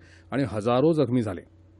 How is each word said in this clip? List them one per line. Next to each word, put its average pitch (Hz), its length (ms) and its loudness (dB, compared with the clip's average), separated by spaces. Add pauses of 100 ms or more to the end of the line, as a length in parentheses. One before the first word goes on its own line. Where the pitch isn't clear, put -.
(320)
आणि 131 120 -2
हजारो 120 500 2
जखमी 127 280 0
झाले. 95 200 -6 (380)